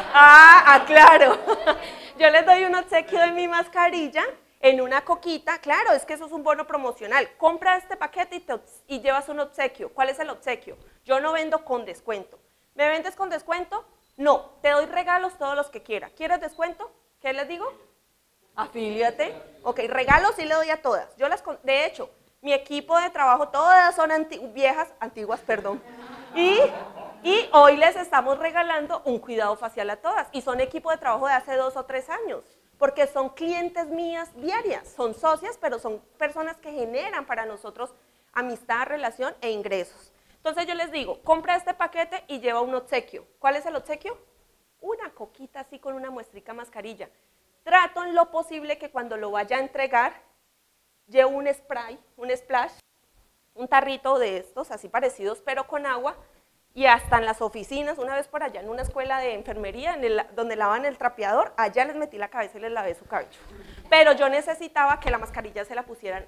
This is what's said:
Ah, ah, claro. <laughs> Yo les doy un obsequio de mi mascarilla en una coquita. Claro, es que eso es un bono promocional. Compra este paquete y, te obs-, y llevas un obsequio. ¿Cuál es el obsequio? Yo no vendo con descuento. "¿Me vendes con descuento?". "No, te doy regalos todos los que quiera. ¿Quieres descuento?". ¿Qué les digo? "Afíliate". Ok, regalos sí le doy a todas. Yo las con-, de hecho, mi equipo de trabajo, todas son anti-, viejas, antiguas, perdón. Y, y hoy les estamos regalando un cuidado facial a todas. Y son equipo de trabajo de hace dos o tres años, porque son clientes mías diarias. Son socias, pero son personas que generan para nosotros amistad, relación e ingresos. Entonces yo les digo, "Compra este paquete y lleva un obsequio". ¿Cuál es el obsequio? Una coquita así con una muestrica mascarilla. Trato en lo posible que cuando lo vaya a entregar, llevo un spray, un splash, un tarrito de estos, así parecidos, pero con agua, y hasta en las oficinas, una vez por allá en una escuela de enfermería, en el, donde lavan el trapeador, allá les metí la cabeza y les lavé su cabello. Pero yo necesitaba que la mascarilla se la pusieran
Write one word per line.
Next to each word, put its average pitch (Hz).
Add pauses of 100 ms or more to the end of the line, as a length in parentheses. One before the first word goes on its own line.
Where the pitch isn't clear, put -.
(160)
Ah, 311
ah, 277
claro. 311 (400)
<laughs> -
Yo 311
les 320
doy 370
un 359
obsequio 359
de 339
mi 349
mascarilla 339 (360)
en 262
una 262
coquita. 339
Claro, 359
es 277
que 311
eso 311
es 294
un 311
bono 302
promocional. 262 (100)
Compra 339
este 370
paquete 349
y, -
te 277
obs-, -
y 269
llevas 277
un 294
obsequio. 269
¿Cuál 269
es 277
el 311
obsequio? - (260)
Yo 262
no 302
vendo 311
con 240
descuento. 202 (360)
"¿Me 285
vendes 320
con 381
descuento?". 359 (320)
"No, 277 (100)
te 285
doy 294
regalos 359
todos 277
los 285
que -
quiera. 208
¿Quieres 330
descuento?". 339 (300)
¿Qué 262
les 277
digo? 349 (920)
"Afíliate". 226 (300)
Ok, - (100)
regalos 277
sí 330
le 311
doy 320
a 311
todas. 226
Yo 269
las 320
con-, 311
de 269
hecho, - (320)
mi 285
equipo 285
de 349
trabajo, 294
todas 349
son 320
anti-, 311 (140)
viejas, 277 (100)
antiguas, 220
perdón. 202 (540)
Y, 359 (640)
y 403
hoy 285
les 320
estamos 277
regalando 320
un 247
cuidado 220
facial 220
a 208
todas. 330
Y 269
son 254
equipo 294
de 320
trabajo 269
de 277
hace 262
dos 262
o 254
tres 262
años, 381 (360)
porque 277
son 269
clientes 339
mías 330
diarias. 370
Son 226
socias, 320
pero 247
son 220 (180)
personas 311
que 302
generan 285
para 226
nosotros 220 (400)
amistad, 240
relación 262
e 233
ingresos. 196 (260)
Entonces 320
yo 349
les 339
digo, 254
"Compra 330
este 349
paquete 339
y 277
lleva 240
un 254
obsequio". 247 (140)
¿Cuál 269
es 294
el 330
obsequio? 302 (640)
Una 427
coquita 269
así 269
con 269
una 269
muestrica 226
mascarilla. 226 (540)
Trato 349
en 349
lo 339
posible 311
que 294
cuando 240
lo 208
vaya 208
a 269
entregar, 269 (960)
llevo 262
un 277
spray, 247 (180)
un 254
splash, 254 (800)
un 247
tarrito 277
de 202
estos, 240
así 208
parecidos, 220
pero 269
con 285
agua, 262 (580)
y 269
hasta 233
en 226
las 220
oficinas, 269
una 262
vez 277
por 302
allá 208
en 208
una 240
escuela 269
de 247
enfermería, 220
en 285
el, 220
donde 226
lavan 214
el 269
trapeador, 240
allá 226
les 302
metí -
la 202
cabeza 214
y 202
les 226
lavé 196
su -
cabello. - (520)
Pero 311
yo 277
necesitaba 294
que 269
la 233
mascarilla 214
se 240
la 240
pusieran 196